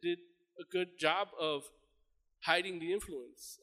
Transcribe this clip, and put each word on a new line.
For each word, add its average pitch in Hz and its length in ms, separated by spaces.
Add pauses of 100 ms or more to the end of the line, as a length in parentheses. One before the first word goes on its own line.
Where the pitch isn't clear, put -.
did 175 160 (400)
a 180 60
good 180 340
job 170 300 (100)
of 151 260 (800)
hiding 180 340
the 165 140
influence 151 720